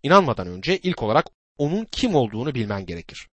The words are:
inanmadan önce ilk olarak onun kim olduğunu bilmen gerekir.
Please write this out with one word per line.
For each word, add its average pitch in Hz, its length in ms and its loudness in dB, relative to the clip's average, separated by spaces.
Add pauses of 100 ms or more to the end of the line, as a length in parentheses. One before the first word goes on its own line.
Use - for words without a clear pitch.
inanmadan 160 440 4
önce 98 320 -4
ilk 180 240 -4
olarak 117 240 2 (320)
onun 170 260 -2
kim 226 300 -2
olduğunu 123 400 0
bilmen 104 320 -4
gerekir. - 420 -14 (100)